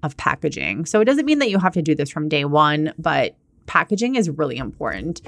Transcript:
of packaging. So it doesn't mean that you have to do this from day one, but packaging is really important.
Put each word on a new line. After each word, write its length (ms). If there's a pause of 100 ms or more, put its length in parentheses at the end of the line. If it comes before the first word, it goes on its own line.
of 160
packaging. 680
So 160
it 40
doesn't 200
mean 140
that 120
you 80
have 140
to 100
do 100
this 160
from 200
day 160
one, 520
but 380 (320)
packaging 480
is 140
really 280
important. 680